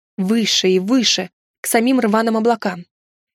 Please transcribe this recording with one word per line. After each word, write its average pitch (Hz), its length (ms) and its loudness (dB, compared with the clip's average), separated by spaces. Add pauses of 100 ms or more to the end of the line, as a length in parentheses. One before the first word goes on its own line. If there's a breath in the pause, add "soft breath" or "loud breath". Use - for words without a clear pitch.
(160)
Выше 202 520 0
и 185 100 4
выше, 196 520 0 (300)
к - 60 -12
самим 247 340 2
рваным 220 360 0
облакам. 220 500 -2 (480)